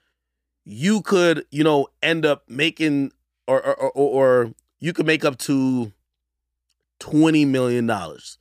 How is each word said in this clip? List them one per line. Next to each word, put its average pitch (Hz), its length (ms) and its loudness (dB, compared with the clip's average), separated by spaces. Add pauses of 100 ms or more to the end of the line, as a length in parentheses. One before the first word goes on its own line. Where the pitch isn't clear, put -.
(640)
you 165 380 -2
could, 175 480 2
you 147 140 -2
know, 147 240 2 (140)
end 160 220 0
up 147 240 -2
making, 143 640 -2 (340)
or, 131 140 2
or, 135 140 -2
or, 135 160 -4
or, 131 460 2 (100)
or 113 80 -12 (240)
you 160 160 -6
could - 100 -4
make 160 220 0
up 135 140 -2
to 131 520 -2 (1080)
twenty 156 440 2
million 123 420 0
dollars." 90 540 -6